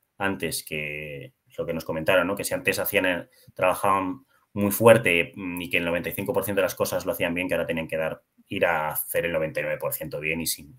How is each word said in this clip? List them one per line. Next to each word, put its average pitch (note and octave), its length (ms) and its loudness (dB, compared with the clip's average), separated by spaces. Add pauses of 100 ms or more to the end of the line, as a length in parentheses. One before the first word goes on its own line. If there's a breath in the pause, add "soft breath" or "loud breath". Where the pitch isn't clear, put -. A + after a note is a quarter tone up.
(180)
antes, F#2+ 460 -4
que D2+ 680 -10 (140)
es - 80 -20
lo E2 100 -6
que E2 80 -4
nos D#2+ 100 -6
comentaron, F2 420 2
¿no? G2 80 -2
Que G2+ 100 -6
si - 100 -2
antes F#2 260 0
hacían F#2 260 2
el, F2 240 -2 (240 soft breath)
trabajaban F#2 720 2 (300)
muy G#2 160 2
fuerte, G#2+ 640 6
mm, F2+ 280 -8
y E2 80 -8
que F#2 80 2
el F2 60 0
noventa E2+ 240 -2
y E2 40 -6
cinco G2 200 -4
por F#2+ 120 2
ciento G2 160 0
de F#2 60 4
las E2+ 80 -2
cosas F#2 320 -2
lo F2 60 -2
hacían E2+ 200 -2
bien, F2+ 160 -2
que F2+ 60 0
ahora D#2+ 120 0
tenían D#2+ 220 -4
que D#2+ 80 -6
dar, D#2+ 260 -4 (260)
ir F#2+ 180 2
a D#2 240 0
hacer - 340 -4
el E2+ 80 -2
noventa D2+ 280 -2
y - 20 -4
nueve D2+ 160 -4
por D2+ 160 -4
ciento D#2 260 -8
bien D#2+ 220 -4
y D#2 40 -4
sin, D2+ 320 -8